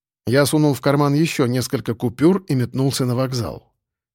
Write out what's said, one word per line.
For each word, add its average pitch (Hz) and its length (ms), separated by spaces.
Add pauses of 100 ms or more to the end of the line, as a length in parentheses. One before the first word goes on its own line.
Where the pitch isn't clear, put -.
(280)
Я 135 180
сунул 151 280
в 123 80
карман 143 320
ещё 151 340
несколько 120 480
купюр 170 520
и 143 80
метнулся 131 500
на 123 100
вокзал. 123 580 (420)